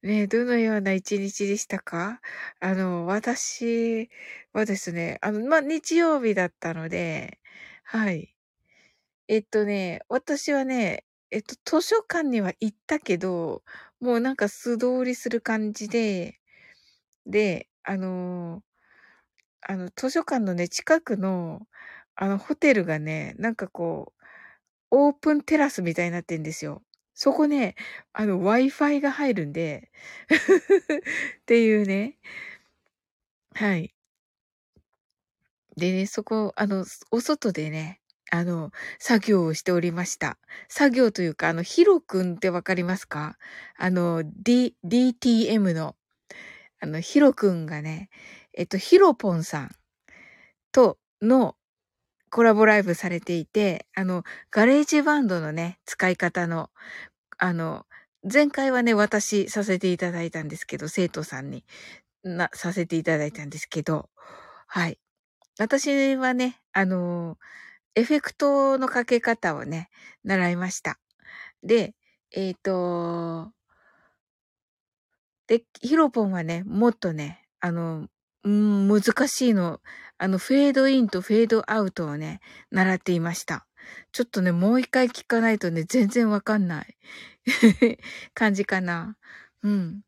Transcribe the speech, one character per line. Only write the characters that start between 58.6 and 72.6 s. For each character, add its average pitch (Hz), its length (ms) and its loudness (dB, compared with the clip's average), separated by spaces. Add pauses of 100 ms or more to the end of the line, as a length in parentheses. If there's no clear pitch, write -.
は 247 120 2
ね、 233 100 4
私 208 540 2
さ 208 160 -4
せ 190 160 0
て 185 140 0
い 175 40 -2
た 175 140 -4
だ 170 100 -6
い 170 100 -6
た 160 120 -8
ん 151 60 -8
で 160 80 -12
す - 80 -12
け - 120 -10
ど、 151 120 -8
生 180 180 0
徒 156 160 -6
さ 135 160 -10
ん 139 100 -12
に、 131 140 -14 (600)
な、 175 300 -4
さ 175 200 -6
せ 170 140 -4
て 165 100 -2
い 160 60 -2
た 160 140 0
だ 151 80 -2
い 156 60 -6
た 151 140 -14
ん 147 40 -12
で 151 80 -14
す - 100 -12
け 156 160 -6
ど、 - 260 -4 (580)
は 170 220 -2
い。 - 100 -12 (600)
私 269 580 2
は 254 160 0
ね、 247 260 -2 (140)
あ 196 120 2
の、 175 520 -4 (580)
エ 233 80 4
フ 302 120 2
ェ 294 40 4
ク - 160 -8
ト 277 440 2
の 262 100 -2
か 247 160 -2
け 233 160 2
方 202 340 -2
を 127 80 -8
ね、 160 260 -8 (360)
習 185 240 2
い 175 80 0
ま 185 120 -4
し - 120 -10
た。 - 180 -8 (640)
で、 214 320 2 (400)
え 190 140 -4
ー 180 120 -8